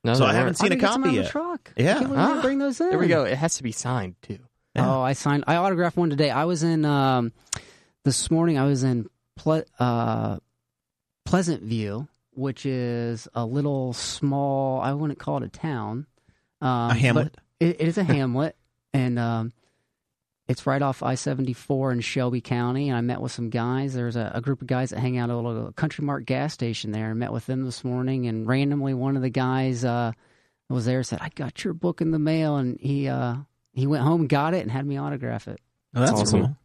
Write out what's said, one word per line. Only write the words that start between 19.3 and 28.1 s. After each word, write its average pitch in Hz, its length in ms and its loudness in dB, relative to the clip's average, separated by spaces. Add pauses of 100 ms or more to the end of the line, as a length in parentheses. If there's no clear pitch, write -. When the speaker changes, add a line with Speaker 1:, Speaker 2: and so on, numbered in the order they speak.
Speaker 3:
it's - 180 -2
right 139 160 2
off 139 220 -2
I 127 120 0
seventy-four 131 760 -2
in 120 80 0
Shelby 123 400 -2
County, 123 480 0
and 127 100 0
I 117 40 0
met 123 180 -2
with 127 140 -6
some 117 160 -6
guys. 127 440 -2
There's 120 220 -4
a, 110 180 -4
a 117 60 -4
group 127 220 -2
of 127 60 -10
guys 127 240 0
that - 80 -6
hang 127 180 0
out 120 120 0
at 120 60 -2
a 120 40 -2
little 117 340 -4
Country 147 320 -2
Mart 139 200 -4
gas 135 280 -2
station 113 400 -4
there, 110 160 -2
and 110 100 -2
met 120 140 -4
with 117 140 -6
them 131 180 -4
this 120 180 -8
morning, 127 440 -2